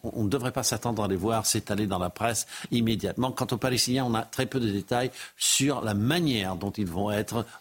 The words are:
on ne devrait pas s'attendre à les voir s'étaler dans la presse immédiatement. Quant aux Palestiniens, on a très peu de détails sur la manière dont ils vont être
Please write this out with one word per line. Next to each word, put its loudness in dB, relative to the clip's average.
on -4
ne 2
devrait 0
pas -2
s'attendre 0
à 2
les 2
voir 0
s'étaler 0
dans 0
la 0
presse -2
immédiatement. 2
Quant -2
aux 0
Palestiniens, 2
on 2
a 2
très -2
peu -2
de 2
détails 0
sur 2
la 0
manière 2
dont -4
ils -2
vont -2
être 0